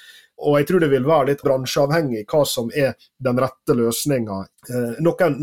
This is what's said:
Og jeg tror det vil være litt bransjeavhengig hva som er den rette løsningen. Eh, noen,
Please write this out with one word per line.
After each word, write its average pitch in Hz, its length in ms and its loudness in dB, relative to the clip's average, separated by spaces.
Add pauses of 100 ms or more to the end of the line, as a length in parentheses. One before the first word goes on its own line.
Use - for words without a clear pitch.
(400)
Og 147 160 2
jeg 147 140 0
tror 185 100 2
det 160 80 2
vil 135 160 2
være 143 240 4
litt 139 160 -2
bransjeavhengig 139 800 0 (100)
hva 147 160 4
som 117 240 -4
er 135 220 0 (260)
den 123 240 0
rette 131 320 -2
løsningen. 117 720 -2 (260)
Eh, 120 320 -6
noen, 165 400 2